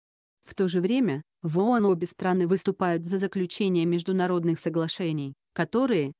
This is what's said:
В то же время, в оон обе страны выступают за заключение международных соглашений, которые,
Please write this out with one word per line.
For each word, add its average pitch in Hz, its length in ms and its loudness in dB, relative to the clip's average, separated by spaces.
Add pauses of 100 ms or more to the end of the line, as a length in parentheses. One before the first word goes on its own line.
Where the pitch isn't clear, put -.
(440)
В - 100 -20
то 190 140 0
же 175 120 0
время, 185 440 0 (180)
в 160 160 -2
оон 220 280 2
обе 180 200 2
страны 180 400 0
выступают 175 580 0
за 180 140 -2
заключение 185 680 0
международных 175 720 0
соглашений, 160 760 -4 (200)
которые, 180 680 0